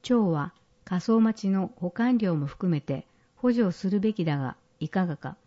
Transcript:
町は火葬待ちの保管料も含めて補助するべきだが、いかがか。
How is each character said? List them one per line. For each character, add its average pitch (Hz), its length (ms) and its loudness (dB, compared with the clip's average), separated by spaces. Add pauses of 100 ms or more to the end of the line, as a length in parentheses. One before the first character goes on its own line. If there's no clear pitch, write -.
町 226 280 2
は 156 240 -2 (300)
火 180 160 -2
葬 226 200 2
待 220 180 2
ち 196 100 -2
の 190 280 0
保 175 140 -4
管 240 280 0
料 190 160 2
も 143 120 0
含 180 240 -2
め 147 100 2
て - 260 -6 (300)
補 247 160 2
助 233 180 2
す 185 200 -4
る 202 100 0
べ 214 140 0
き 175 100 -2
だ 147 140 0
が、 131 180 -6 (240)
い 156 80 -6
か 185 180 0
が 151 100 -6
か。 - 200 -12 (100)